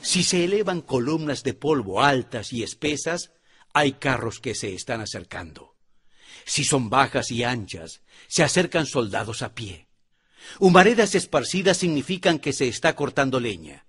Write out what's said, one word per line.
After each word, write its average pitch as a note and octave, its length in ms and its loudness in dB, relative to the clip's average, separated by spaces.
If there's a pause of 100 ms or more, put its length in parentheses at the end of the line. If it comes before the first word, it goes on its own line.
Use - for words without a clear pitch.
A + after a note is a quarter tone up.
Si F3+ 180 0
se F3 220 2
elevan F#3+ 360 0
columnas C#3+ 640 -2
de B2 100 -2
polvo A#2 480 0
altas B2+ 520 0
y A#2 80 -4
espesas, D3+ 680 -4 (420)
hay D3 200 4
carros A#2 460 -4
que A2+ 160 -6
se G2+ 180 -6
están A2+ 280 -8
acercando. F2 760 -14 (720)
Si - 180 -2
son B2+ 260 2
bajas B2+ 420 2
y A#2 120 -2
anchas, G2 580 -6 (280)
se - 140 2
acercan E3+ 420 2
soldados A2 560 -2
a A#2+ 120 -8
pie. F#2+ 360 -14 (720)
Humaredas G3+ 560 6
esparcidas F3 640 0
significan E3+ 600 0
que C#3 140 -4
se C3 160 0
está D#3+ 260 0
cortando C3 440 0
leña. E2 500 -8